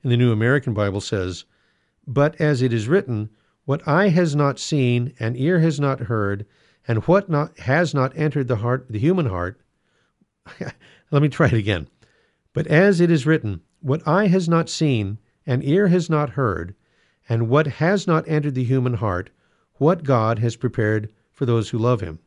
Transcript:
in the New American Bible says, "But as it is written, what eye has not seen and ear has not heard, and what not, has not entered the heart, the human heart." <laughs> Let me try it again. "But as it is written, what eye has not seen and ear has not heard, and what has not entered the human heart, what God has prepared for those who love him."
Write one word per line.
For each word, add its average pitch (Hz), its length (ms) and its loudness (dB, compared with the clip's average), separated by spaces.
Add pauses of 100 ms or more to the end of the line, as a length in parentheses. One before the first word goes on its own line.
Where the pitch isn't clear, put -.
in 135 80 -2
the 120 60 4
New 123 160 4
American 120 420 0
Bible 101 260 -2
says, 92 440 -6 (600)
"But 143 360 0
as 147 220 2
it 127 100 2
is 113 160 -2
written, 117 420 -2 (340)
what 143 220 -4
eye 175 220 2
has 165 260 2
not 143 240 0
seen 123 640 -2
and 117 160 -4
ear 160 240 0
has 160 180 0
not 139 220 -2
heard, 104 460 -4 (420)
and 113 180 -2
what 196 220 2
not, 151 320 -4
has 151 340 0
not 131 240 0
entered 147 300 -2
the 123 80 0
heart, 120 340 -4
the 107 80 -6
human 165 280 0
heart." 92 380 -6
<laughs> - 960 -20 (520)
Let 147 100 4
me 151 60 2
try 139 200 2
it - 60 2
again. 98 340 -2 (640)
"But - 160 -4
as 175 320 4
it 175 100 4
is 143 160 2
written, 113 360 -2 (180)
what 147 260 -4
eye 190 220 2
has 180 200 2
not 165 200 2
seen 110 500 -2 (260)
and 131 200 -2
ear 180 240 2
has 170 200 2
not 147 220 0
heard, 95 460 -4 (520)
and 117 200 0
what 147 180 2
has 170 400 -2
not 160 220 0
entered 147 260 -2
the 127 80 -2
human 123 320 0
heart, 95 360 -4 (440)
what 165 300 0
God 117 340 2
has 117 160 -2
prepared 107 580 -2 (200)
for - 140 -4
those 117 240 0
who 120 80 -4
love 117 220 0
him." 82 260 -10